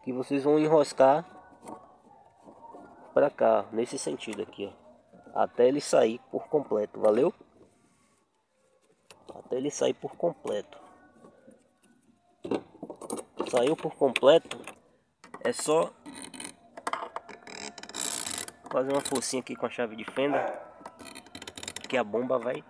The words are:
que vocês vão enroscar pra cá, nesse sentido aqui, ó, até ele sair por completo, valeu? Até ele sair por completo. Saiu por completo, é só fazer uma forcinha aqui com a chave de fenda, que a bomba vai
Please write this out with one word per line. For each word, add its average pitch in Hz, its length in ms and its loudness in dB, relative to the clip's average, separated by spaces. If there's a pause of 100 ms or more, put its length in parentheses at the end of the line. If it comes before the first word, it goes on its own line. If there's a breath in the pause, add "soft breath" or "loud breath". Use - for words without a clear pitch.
que 127 80 -8
vocês 131 320 -2
vão 147 140 6
enroscar 151 680 6 (1900)
pra 139 160 4
cá, 113 420 2
nesse 120 280 -4
sentido 113 420 -8
aqui, 98 300 -10 (640)
ó, 107 80 -2
até 120 260 4
ele 143 140 2
sair 120 380 2 (120)
por - 160 -6
completo, 107 520 -2
valeu? 110 340 4 (2000)
Até - 240 -6
ele 139 120 -2
sair 131 240 0
por - 220 -8
completo. - 640 -4 (2750)
Saiu 127 260 4
por - 200 -8
completo, 139 600 6 (840)
é 120 80 2
só 160 400 2 (2750)
fazer 135 240 0
uma 139 80 2
forcinha 127 400 -4
aqui 123 140 -10
com 120 100 -6
a 117 40 -4
chave 110 260 -6
de 110 100 -12
fenda, 135 400 -2 (1400)
que 131 80 -2
a 120 60 0
bomba 123 340 -2
vai 123 320 -4